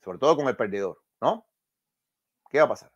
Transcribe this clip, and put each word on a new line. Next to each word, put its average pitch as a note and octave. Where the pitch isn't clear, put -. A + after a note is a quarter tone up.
Sobre F2+
todo D#3+
con D3
el A#2
perdedor, G2+
¿no? G#3
¿Qué C3+
va D3+
a C3+
pasar? -